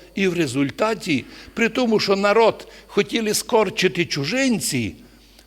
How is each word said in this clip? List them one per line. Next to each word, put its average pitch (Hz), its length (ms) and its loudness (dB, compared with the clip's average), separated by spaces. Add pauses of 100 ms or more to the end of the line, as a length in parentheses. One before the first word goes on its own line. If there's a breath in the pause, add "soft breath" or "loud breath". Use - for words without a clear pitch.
(160 loud breath)
І 196 120 0
в 180 60 0
результаті, 147 920 -2 (280 loud breath)
при 220 160 0
тому, 220 300 2
що 196 160 2
народ 208 520 2 (200 loud breath)
хотіли 214 460 -2
скорчити 185 720 0
чужинці, 156 880 -2 (520 loud breath)